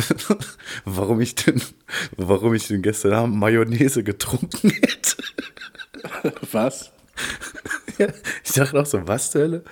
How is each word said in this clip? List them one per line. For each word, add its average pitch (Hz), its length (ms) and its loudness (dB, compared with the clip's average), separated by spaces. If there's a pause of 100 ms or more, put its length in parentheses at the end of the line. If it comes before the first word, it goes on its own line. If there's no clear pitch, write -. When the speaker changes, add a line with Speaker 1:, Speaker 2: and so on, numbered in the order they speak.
(360)
Speaker 1:
<laughs> - 500 -12
warum 98 360 0
ich 123 140 -2
denn, - 260 2 (560)
warum 98 380 4
ich 107 120 -2
denn 101 140 0
gestern 101 320 2
Abend 117 220 2
Mayonnaise 113 680 4
getrunken - 680 0
hätte. - 460 0 (1200)
Speaker 2:
<laughs> - 0 - (100)
Was? 117 400 -2 (1040)
Speaker 1:
Ja, 202 100 4 (380)
ich - 80 -4
dachte 139 260 4
auch 143 60 4
so, 95 220 -2
„Was 110 240 0
zur 143 100 2
Hölle?“ 165 300 0